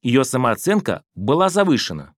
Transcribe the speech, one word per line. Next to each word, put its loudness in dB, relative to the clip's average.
Ее 2
самооценка -2
была 0
завышена -2